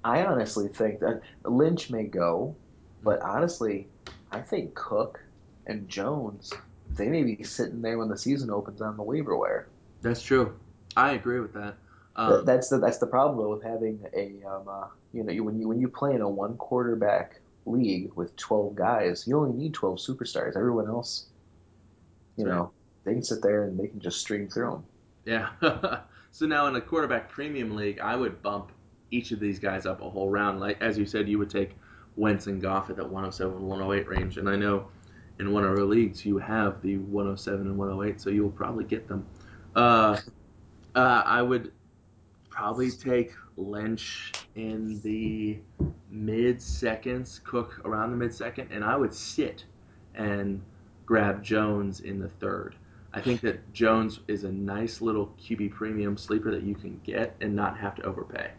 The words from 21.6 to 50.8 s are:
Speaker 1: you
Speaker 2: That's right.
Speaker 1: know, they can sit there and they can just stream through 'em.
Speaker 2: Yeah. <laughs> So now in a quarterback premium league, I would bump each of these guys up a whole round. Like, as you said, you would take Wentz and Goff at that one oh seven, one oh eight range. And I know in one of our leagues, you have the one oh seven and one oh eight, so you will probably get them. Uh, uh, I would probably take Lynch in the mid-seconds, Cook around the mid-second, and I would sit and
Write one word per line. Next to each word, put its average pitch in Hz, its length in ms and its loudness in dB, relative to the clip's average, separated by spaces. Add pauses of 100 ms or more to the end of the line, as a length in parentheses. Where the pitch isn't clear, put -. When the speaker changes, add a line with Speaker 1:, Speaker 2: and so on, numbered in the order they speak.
Speaker 1:
you 107 80 -2
Speaker 2:
That's 92 100 2
right. 87 80 2
Speaker 1:
know, - 80 -6 (320)
they 101 100 0
can 123 100 0
sit 110 200 -2
there 101 220 4
and 92 140 -4
they 101 80 0
can 107 120 -10
just 90 200 -6
stream 104 280 -4
through 117 260 -4
'em. - 100 -10 (420)
Speaker 2:
Yeah. 110 240 -2 (120)
<laughs> - 480 0 (220)
So 156 140 -2
now 147 220 4
in 131 80 0
a 120 60 0
quarterback 127 460 0
premium 135 480 -4
league, 104 240 -2
I 113 160 0
would 113 280 -2
bump 101 280 -4 (380)
each 120 220 -2
of 104 80 -4
these 101 180 0
guys 95 300 -2
up 95 160 -4
a - 40 -8
whole 95 220 -2
round. 101 300 2
Like, 101 200 -2
as 110 160 2
you 101 120 2
said, 104 200 0
you 104 120 2
would 101 100 0
take 98 260 0 (420)
Wentz 104 280 2
and 98 160 -2
Goff 95 300 -2
at 92 60 -6
that - 120 -6
one 95 160 -4
oh 92 60 -6
seven, 95 320 -4
one 95 180 -2
oh 95 120 0
eight 98 140 2
range. 92 300 -2
And 98 100 0
I 98 80 4
know 101 340 2 (500)
in 101 120 0
one 104 120 4
of 95 80 4
our 101 120 4
leagues, 104 400 4
you 101 140 2
have 104 460 0
the 98 160 0
one 101 280 0
oh 95 80 0
seven 98 260 -2
and 98 180 -2
one 98 100 0
oh 98 140 -2
eight, 104 180 -2
so 98 80 -2
you 104 140 4
will 101 80 2
probably 113 320 -4
get - 240 -4
them. - 180 -4 (500)
Uh, 113 420 8 (800)
uh, 127 300 6
I 120 160 4
would 123 300 2 (800)
probably 120 400 -2
take 123 420 0 (240)
Lynch 107 760 -6 (220)
in 110 480 -6
the 107 560 -2 (540)
mid-seconds, 120 1300 -2
Cook - 420 -4
around 110 260 -2
the 123 60 -2
mid-second, 120 540 -4
and 101 120 -4
I 117 120 2
would 135 200 2
sit - 500 -4 (480)
and 101 480 -2 (460)